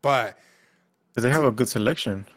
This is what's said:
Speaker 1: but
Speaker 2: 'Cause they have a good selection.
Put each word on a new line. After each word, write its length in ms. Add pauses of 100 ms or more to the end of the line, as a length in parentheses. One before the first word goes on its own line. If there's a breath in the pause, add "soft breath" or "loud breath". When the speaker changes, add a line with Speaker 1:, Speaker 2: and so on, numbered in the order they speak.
Speaker 1:
but 360 (760 soft breath)
Speaker 2:
'Cause 100
they 60
have 140
a 60
good 180
selection. 580 (100)